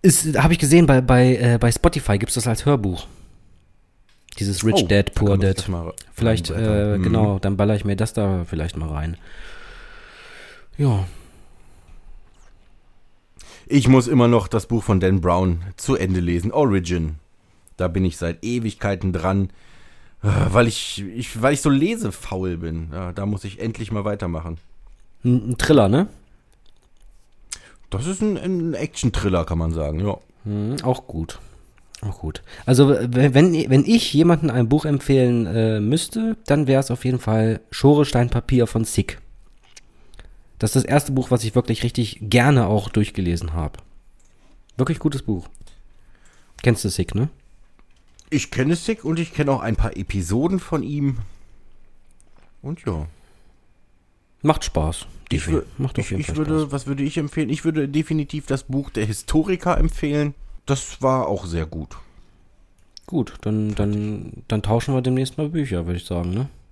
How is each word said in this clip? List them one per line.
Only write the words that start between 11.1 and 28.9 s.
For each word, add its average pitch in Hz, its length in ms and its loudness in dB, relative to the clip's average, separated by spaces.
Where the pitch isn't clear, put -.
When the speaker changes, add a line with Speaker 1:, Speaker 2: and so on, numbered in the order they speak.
Speaker 2:
Ich 127 220 4
muss 127 180 8
immer 120 220 4
noch 113 200 4
das 110 180 -2
Buch 113 180 -2
von 95 160 2
Dan 95 200 2
Brown 87 420 0
zu - 200 0
Ende 92 240 0
lesen, 87 320 -2
Origin. 90 640 0
Da 90 120 -2
bin 92 160 0
ich 85 120 -2
seit 85 280 -8
Ewigkeiten 101 680 -4
dran, 92 380 0
äh, 101 60 0
weil 117 160 4
ich, - 360 -6
ich, 113 280 -8
weil 139 120 4
ich - 80 -4
so 151 80 2
lesefaul 110 880 -2
bin. 82 340 -8
Ja, 90 200 -8
da 98 140 -6
muss 104 180 -4
ich 98 160 -12
endlich 113 300 -8
mal 104 140 -4
weitermachen. 85 540 -6
Speaker 1:
Ein, 123 260 2
ein 120 80 -4
Thriller, 123 300 6
ne? 151 200 2
Speaker 2:
Das 110 180 -4
ist 190 140 -6
ein, 214 160 0
ein 170 380 -2
Action-Thriller, 98 680 -2